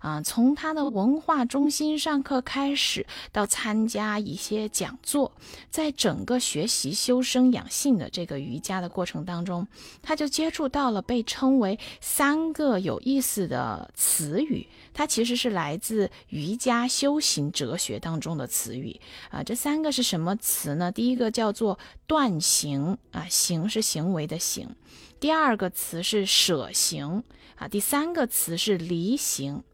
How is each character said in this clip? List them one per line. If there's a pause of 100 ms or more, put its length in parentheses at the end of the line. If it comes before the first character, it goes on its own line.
啊，
从
他
的
文
化
中
心
上
课
开
始， (240)
到
参
加
一
些
讲
座， (400)
在
整
个
学
习
修
身
养
性
的
这
个
瑜
伽
的
过
程
当
中， (360)
他
就
接
触
到
了
被
称
为 (220)
“三
个
有
意
思
的
词
语”。 (260)
它
其
实
是
来
自 (200)
瑜
伽
修
行
哲
学
当
中
的
词
语。 (300)
啊，
这
三
个
是
什
么
词
呢？
第
一
个
叫
做 (300)
断
行， (140)
啊，
行
是
行
为
的
行。 (560)
第
二
个
词
是
舍
行， (340)
啊，
第
三
个
词
是
离
行。 (120)